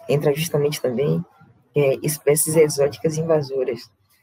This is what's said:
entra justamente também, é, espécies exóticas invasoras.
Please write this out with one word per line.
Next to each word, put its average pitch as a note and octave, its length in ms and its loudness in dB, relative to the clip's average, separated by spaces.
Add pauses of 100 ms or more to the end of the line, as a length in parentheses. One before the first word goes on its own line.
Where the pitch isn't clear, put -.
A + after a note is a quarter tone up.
entra D3 260 2
justamente D3+ 460 -2
também, C#3+ 420 -2 (540)
é, C#3 260 2
espécies D3+ 540 0
exóticas D3+ 640 2
invasoras. C3+ 720 -2 (320)